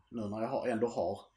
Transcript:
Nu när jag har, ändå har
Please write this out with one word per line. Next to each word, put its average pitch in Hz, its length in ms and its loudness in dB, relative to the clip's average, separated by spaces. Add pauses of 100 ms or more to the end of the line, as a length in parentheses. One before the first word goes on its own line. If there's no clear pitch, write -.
Nu 117 200 -6
när 107 120 -4
jag 113 80 0
har, 127 180 0
ändå 117 200 4
har 101 320 0 (160)